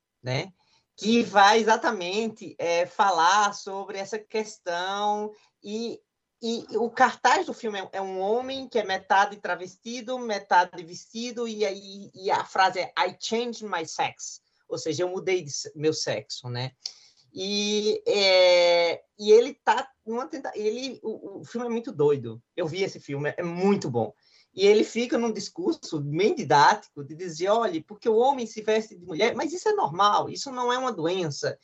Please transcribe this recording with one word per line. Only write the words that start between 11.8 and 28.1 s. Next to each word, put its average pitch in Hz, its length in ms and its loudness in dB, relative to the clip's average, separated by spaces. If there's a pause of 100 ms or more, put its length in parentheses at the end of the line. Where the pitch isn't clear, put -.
e 190 160 -6
a 151 140 0
frase 190 340 2
é, 170 180 -4
"I 180 240 0
changed 226 440 -4
my 180 200 -4
sex", - 560 -6 (280)
ou 165 100 -6
seja, 160 240 -2
"Eu 180 60 0
mudei 180 340 -2
de 147 80 -12
se-, - 240 -10
meu 156 180 0
sexo", 123 560 -6
né? 123 220 -6 (640)
E, 208 720 -2
é, 175 960 6 (160)
e 208 140 4
ele 240 220 8 (100)
tá 240 260 0 (160)
numa 240 220 -6
tenta-, 269 260 -10
ele, 226 480 -4
o, 202 380 -10
o 160 40 -16
filme 240 220 -8
é 233 40 -4
muito 233 200 -4
doido. 139 500 0 (160)
Eu 170 120 -2
vi 185 160 -4
esse - 160 -6
filme, 143 360 -6
é 180 60 -6
muito 175 480 0
bom. 113 240 -2 (400)
E 190 120 2
ele 214 180 6
fica 240 340 -2
num 233 140 -2
discurso 190 680 -6
bem 160 340 0
didático 156 680 2
de 143 120 -16
dizer, 170 340 -6
"Olhe, 202 340 0
porque - 260 -8
o 220 80 4